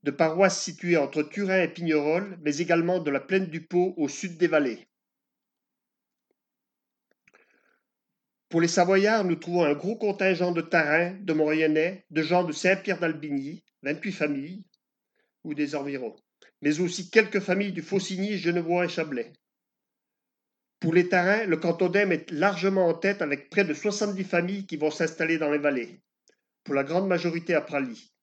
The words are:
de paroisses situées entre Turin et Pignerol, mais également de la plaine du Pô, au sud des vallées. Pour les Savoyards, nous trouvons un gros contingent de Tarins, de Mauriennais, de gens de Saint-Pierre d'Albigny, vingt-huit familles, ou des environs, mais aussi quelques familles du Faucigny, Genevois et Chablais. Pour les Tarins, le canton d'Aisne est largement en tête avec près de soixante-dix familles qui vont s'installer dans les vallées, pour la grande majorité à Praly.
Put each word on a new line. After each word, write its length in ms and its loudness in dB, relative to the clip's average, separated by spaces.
de 80 0
paroisses 500 2
situées 340 0
entre 280 0
Turin 360 0
et 60 2
Pignerol, 760 0
mais 160 -2
également 420 2
de 100 -2
la 80 0
plaine 280 0
du 200 -10
Pô, 300 2
au 100 0
sud 320 -8
des 80 4
vallées. 400 0
Pour 120 2
les 80 4
Savoyards, 560 4
nous 100 0
trouvons 300 0
un 100 4
gros 220 -4
contingent 560 0
de 80 0
Tarins, 600 2
de 120 -2
Mauriennais, 800 2
de 120 0
gens 220 2
de 80 -4
Saint-Pierre 480 0
d'Albigny, 640 -4
vingt-huit 300 -6
familles, 520 -6
ou 120 -8
des 200 -4
environs, 400 -6
mais 180 0
aussi 300 -4
quelques 300 2
familles 320 -2
du 100 -8
Faucigny, 560 -4
Genevois 480 0
et 20 -4
Chablais. 440 -6
Pour 140 0
les 140 6
Tarins, 360 2
le 120 0
canton 320 0
d'Aisne 240 2
est 180 -4
largement 580 2
en 60 2
tête 280 -2
avec 280 -4
près 140 2
de 100 -2
soixante-dix 500 -4
familles 420 -2
qui 100 -8
vont 140 0
s'installer 480 -2
dans 120 0
les 80 0
vallées, 420 -2
pour 100 -4
la 100 2
grande 220 0
majorité 480 0
à 60 4
Praly. 520 -6